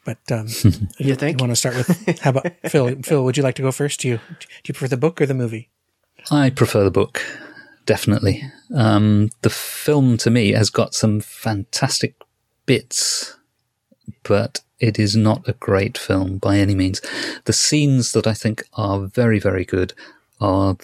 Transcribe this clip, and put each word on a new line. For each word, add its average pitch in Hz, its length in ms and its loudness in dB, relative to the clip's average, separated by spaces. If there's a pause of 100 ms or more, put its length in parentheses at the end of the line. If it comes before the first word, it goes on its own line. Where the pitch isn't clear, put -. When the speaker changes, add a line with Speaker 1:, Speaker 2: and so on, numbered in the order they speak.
Speaker 1:
but, - 140 -10 (120)
um, 110 240 -4
Speaker 2:
<laughs> - 80 0
You 87 160 6 (200)
Speaker 1:
you, 135 160 0
Speaker 2:
think? 139 240 -2
Speaker 1:
you 127 40 0
wanna 120 140 0
start 123 180 -2
with, 170 440 -2
Speaker 2:
<laughs> - 20 -20
Speaker 1:
how - 80 2
about, 135 240 0 (160)
Phil, 131 340 2
Phil, 139 220 0
would 127 100 0
you 143 80 0
like 131 120 0
to - 60 -8
go 131 120 0
first? - 260 -4
Do - 80 -6
you, 120 100 0 (220)
do - 60 -20 (220)
you 151 60 -8
prefer 135 140 -6
the 131 80 -2
book 151 240 0
or 156 60 2
the 131 80 0
movie? 113 360 -6 (600)
Speaker 3:
I 143 180 4
prefer 117 360 2
the 95 60 2
book, 101 300 -2 (640)
definitely. 104 560 0 (320)
Um, 107 580 4 (100)
the 123 80 2
film 135 680 0
to - 100 0
me 113 240 4
has 107 160 2
got - 260 -2
some 107 240 0
fantastic - 960 -6 (500)
bits, - 680 -2 (880)
but 107 380 -2 (180)
it 110 180 0
is 107 180 2
not 110 320 2
a 120 60 -2
great 101 440 0
film 95 400 -2
by 98 200 0
any 101 180 2
means. 95 260 -2 (440)
The 107 80 2
scenes 139 600 2
that 113 120 2
I 110 80 0
think 107 300 -4 (100)
are 98 340 -2
very, 113 320 2
very 95 260 -2
good 92 280 -2 (460)
are 98 340 2 (100)